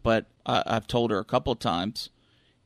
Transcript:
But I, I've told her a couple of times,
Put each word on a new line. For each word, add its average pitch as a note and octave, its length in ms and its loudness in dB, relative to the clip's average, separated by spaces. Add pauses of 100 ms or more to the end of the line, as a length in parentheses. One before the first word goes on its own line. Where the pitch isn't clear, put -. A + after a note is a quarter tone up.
But A2+ 240 2 (200)
I, B2 180 2
I've A2+ 220 -2
told A#2 240 2
her G#2 80 2
a F#2 60 -4
couple B2+ 280 0
of A2+ 60 -4
times, F#2+ 500 -4 (580)